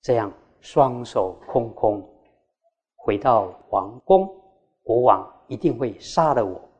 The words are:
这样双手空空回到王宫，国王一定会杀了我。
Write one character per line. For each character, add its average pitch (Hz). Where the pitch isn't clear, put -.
这 127
样 104
双 123
手 92
空 117
空 104
回 104
到 107
王 101
宫， 190
国 117
王 104
一 127
定 131
会 117
杀 160
了 117
我。 90